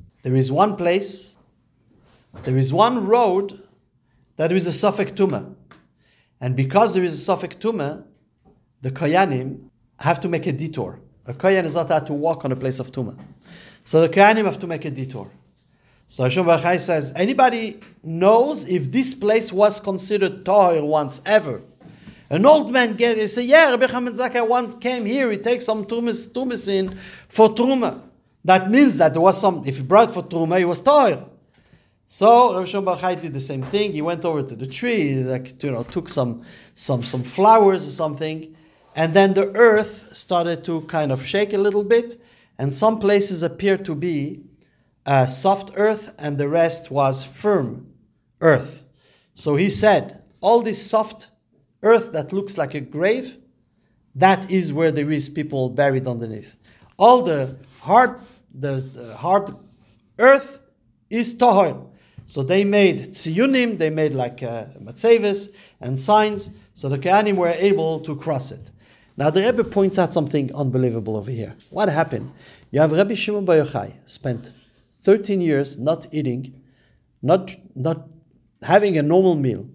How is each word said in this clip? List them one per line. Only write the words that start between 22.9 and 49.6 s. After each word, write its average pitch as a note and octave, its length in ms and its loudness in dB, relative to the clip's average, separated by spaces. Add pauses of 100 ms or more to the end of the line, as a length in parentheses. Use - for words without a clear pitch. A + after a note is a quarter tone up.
get, A#3 220 2
he G#3+ 100 -2
said, B3 160 -2
"Yeah, D4 260 6
Rabbi B3 160 2
Chaim B3 200 -4
ben A#3 80 -8
Zakkai A#3+ 340 -2
once A#3+ 260 -2
came B3 320 -6
here, B3 240 0
he G#3 60 -4
takes B3 300 -2
some A3 180 -4
Tumas, A#3 440 -4
Tumas B3 400 -6
in F#3+ 280 -2 (320)
for A3 220 6
Truma." A#3+ 500 0 (440)
That F#3+ 260 4
means B3+ 280 6
that D#3+ 140 4
there E3 100 0
was F#3 180 4
some, F3+ 260 0
if C3+ 100 -4
he C3+ 60 -8
brought G#3 300 4
for F3+ 100 -6
Truma, E3 360 -2
he F#3 60 2
was F3 160 -4
Tahir. B3 440 4 (840)
So A#3 480 4
Rabbi F#3 120 -4
Shimon G3 180 -6
Bar F#3 120 -2
Yochai F3+ 260 -4
did D#3+ 100 -10
the C3+ 80 -8
same C3+ 220 -6
thing. G3+ 300 -4
He D3+ 100 -6
went E3+ 220 -4
over D#3+ 180 -2
to A#2+ 120 -12
the A#2+ 120 -12
tree, E3 480 -2
he, C3 80 -2
like, B2+ 400 -8
you C#3+ 80 -4
know, A#2 120 -6
took F3 260 -8
some, A#2+ 340 -4 (320)
some, B2+ 280 -2
some B2+ 200 -6
flowers G3 680 4
or - 20 -6
something, D#3 640 -6 (400)
and D#3+ 200 0
then G3 180 6
the G3 220 0
earth G#3+ 600 2
started E3+ 500 -2
to E3 180 -4
kind D#3 280 -2
of C3 140 -4
shake G#3 300 -2
a G3+ 40 0
little G3+ 260 0
bit, A#3 360 0 (380)
and C3+ 160 -4
some A3 240 2
places G3+ 440 0
appeared F#3+ 440 -2
to D#3+ 80 -6
be, D3+ 480 -6 (640)
uh, C#3 180 2
soft G3 500 2
earth, G#3+ 440 -2
and D3 180 -6
the C#3+ 120 -2
rest E3 420 0
was C3+ 340 0
firm F3+ 640 -4 (520)
earth. - 420 2 (500)
So D3 220 -2
he F#3+ 140 0